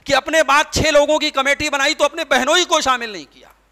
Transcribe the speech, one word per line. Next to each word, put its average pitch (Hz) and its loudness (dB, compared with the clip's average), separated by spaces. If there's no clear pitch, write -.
कि 277 -4
अपने 311 0
बाद 294 0
छः 311 0
लोगों 294 4
की 302 -4
कमेटी 285 -2
बनाई 285 0
तो 302 -2
अपने 320 -4
बहनों 269 0
ही 349 0
को 330 0
शामिल 240 -2
नहीं 160 -14
किया, - -20